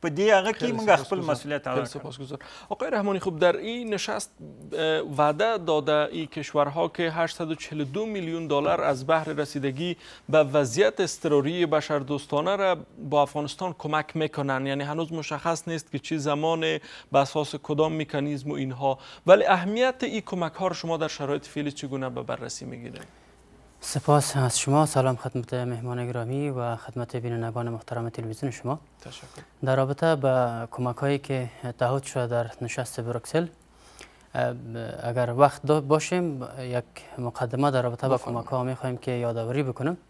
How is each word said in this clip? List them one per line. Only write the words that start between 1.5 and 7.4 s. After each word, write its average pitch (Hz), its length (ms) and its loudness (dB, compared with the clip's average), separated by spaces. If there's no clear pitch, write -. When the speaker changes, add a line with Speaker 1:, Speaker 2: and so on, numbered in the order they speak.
Speaker 1:
ادا 127 80 -4
Speaker 2:
خیلی 123 120 -2
Speaker 1:
کړو. 135 140 -10
Speaker 2:
سپاسگزار. 135 380 -12
آقای 247 220 -4
رحمانی، 202 300 2
خب، 180 180 -4
در 175 180 6
این 226 380 -4
نشست، - 360 -4
اه، 156 280 2
وعده 156 400 4
داده 151 540 2
ای 160 140 -6
کشورها 147 640 0
که 165 240 -2
هشتصد 165 380 -2